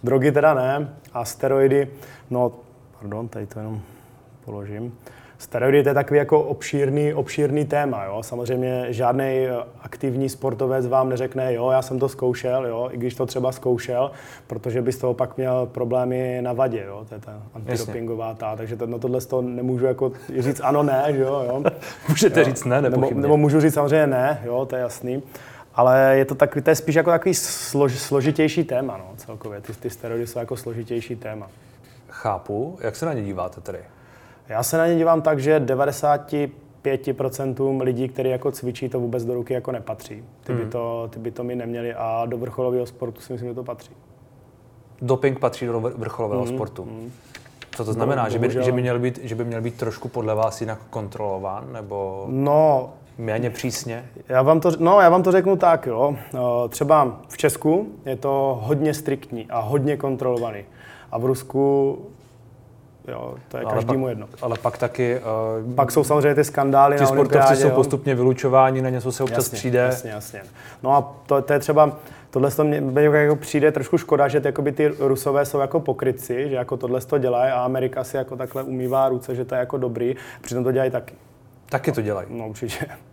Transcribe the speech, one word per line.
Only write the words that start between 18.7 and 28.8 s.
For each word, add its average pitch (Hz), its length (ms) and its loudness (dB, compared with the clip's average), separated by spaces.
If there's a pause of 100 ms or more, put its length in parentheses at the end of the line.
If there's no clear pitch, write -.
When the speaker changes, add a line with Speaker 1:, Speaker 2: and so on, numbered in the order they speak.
Speaker 1:
to, 117 100 -6
no, 117 120 -6
tohle 123 220 -2
z 127 60 -10
toho 127 160 -2
nemůžu 123 440 -2
jako 131 260 0 (260)
říct 131 260 0
ano, 143 180 4
ne, 139 260 2
že 135 140 2
jo, 135 240 0
jo. 131 160 -4 (240)
Speaker 2:
<laughs> - 220 -14
Můžete 160 320 4
Speaker 1:
Jo. 139 60 8
Speaker 2:
říct 131 180 -4
ne, 131 180 2
Speaker 1:
Nebo, 127 140 2
Speaker 2:
nepochybně. 135 260 0
Speaker 1:
nebo 147 140 6
můžu 151 240 6
říct 147 140 4
samozřejmě 151 320 4
ne, 135 380 0
jo, 123 220 -2
to 131 100 -6
je 127 60 -2
jasný. 123 400 -6 (520)
Ale 131 440 6
je 135 60 6
to 135 100 -4
tak, 143 280 4
to 160 80 4
je 156 60 6
spíš 160 180 -2
jako 160 160 4
takový 170 240 2
slož-, - 640 0
složitější 151 680 2
téma, 127 320 -4